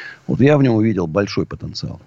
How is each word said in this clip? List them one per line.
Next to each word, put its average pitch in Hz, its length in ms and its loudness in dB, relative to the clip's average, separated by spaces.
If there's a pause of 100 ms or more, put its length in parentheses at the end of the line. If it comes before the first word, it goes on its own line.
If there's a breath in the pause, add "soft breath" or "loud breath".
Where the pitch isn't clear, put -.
(280 loud breath)
Вот - 140 -4
я 143 180 6
в - 20 4
нём 123 140 4
увидел 104 320 0
большой 95 400 -2
потенциал. - 600 -12